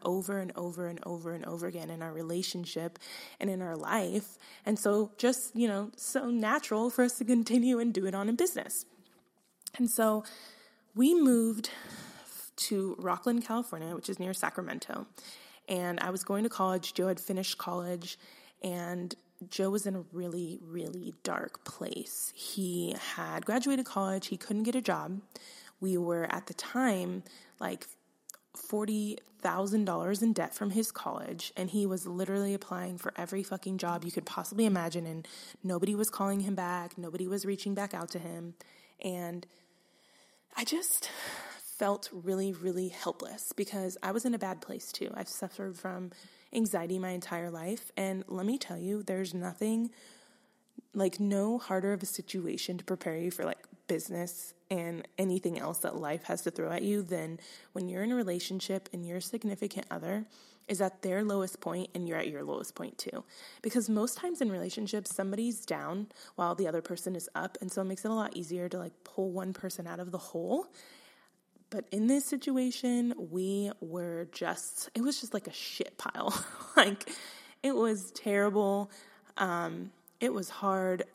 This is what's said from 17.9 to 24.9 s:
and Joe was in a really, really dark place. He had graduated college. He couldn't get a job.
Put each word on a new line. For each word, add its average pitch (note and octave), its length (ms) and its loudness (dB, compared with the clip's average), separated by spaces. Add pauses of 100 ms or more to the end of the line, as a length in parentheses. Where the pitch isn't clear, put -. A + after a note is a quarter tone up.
and F3 500 -4 (360)
Joe F#3+ 220 2
was G3+ 160 2
in F#3+ 100 0
a F3 160 -6
really, F3 500 -4
really E3+ 520 -6 (100)
dark - 400 -4
place. - 720 -6
He F3+ 580 -2 (220)
had D#3+ 280 -4
graduated B3+ 420 2
college. F#3+ 420 0
He F#3+ 80 -4
couldn't G#3 260 -2
get A#3+ 140 2
a B3+ 40 0
job. F3+ 400 -2 (600)